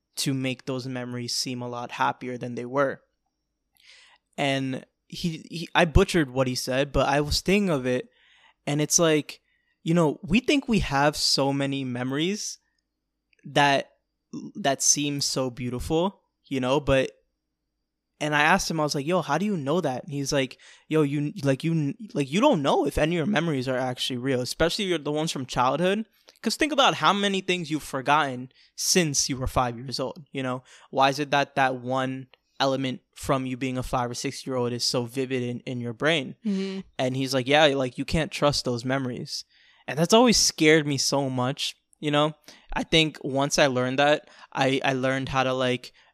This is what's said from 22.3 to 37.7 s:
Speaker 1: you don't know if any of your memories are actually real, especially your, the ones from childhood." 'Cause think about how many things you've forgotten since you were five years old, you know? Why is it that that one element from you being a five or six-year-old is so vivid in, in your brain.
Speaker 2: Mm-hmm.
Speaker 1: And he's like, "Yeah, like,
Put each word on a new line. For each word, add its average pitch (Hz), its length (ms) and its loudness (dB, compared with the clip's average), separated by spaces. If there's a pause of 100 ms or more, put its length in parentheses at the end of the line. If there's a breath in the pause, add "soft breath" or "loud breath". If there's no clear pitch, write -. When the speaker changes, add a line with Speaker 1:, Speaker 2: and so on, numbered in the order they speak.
Speaker 1:
you 170 80 2
don't 247 220 4
know 226 240 2
if - 120 -2
any 160 180 2
of - 20 0
your 151 80 0
memories 147 420 0
are 131 80 -2
actually 127 400 -4
real, 123 240 -2
especially 165 460 -2
your, 175 120 -2
the 147 140 -4
ones 156 180 -2
from 135 160 -6
childhood." 160 600 0 (360 soft breath)
'Cause 220 140 -2
think 302 160 0
about 262 240 4
how 156 160 4
many 196 300 0
things 180 280 -2
you've 151 140 -2
forgotten 135 680 -2 (280 soft breath)
since 160 520 0
you 143 60 -2
were 127 120 -4
five 120 300 0
years 123 220 -10
old, 131 320 -8
you 135 100 -6
know? 127 220 -4 (260 loud breath)
Why 131 200 4
is 135 100 -4
it 143 120 -2
that 143 240 0
that 135 200 2
one 131 520 -4 (340)
element 135 400 -2 (120)
from 131 320 -2
you 127 120 -6
being 127 200 -4
a 127 60 -4
five 123 260 -2
or 120 40 -8
six-year-old 127 580 -4
is 120 140 -4
so 123 180 0
vivid 127 400 -4
in, 120 180 -6
in 123 200 -6
your 120 120 -6
brain. 147 420 -2 (100)
Speaker 2:
Mm-hmm. 190 360 -4 (160)
Speaker 1:
And 127 200 -2
he's 135 160 -2
like, 123 140 0
"Yeah, 147 180 6
like, 135 320 0